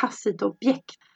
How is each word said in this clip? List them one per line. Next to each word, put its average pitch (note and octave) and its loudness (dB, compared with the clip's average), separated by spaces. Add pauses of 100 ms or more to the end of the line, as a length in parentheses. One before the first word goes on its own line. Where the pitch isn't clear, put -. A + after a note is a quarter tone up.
passivt G#3 -2
objekt. B3+ 0 (220)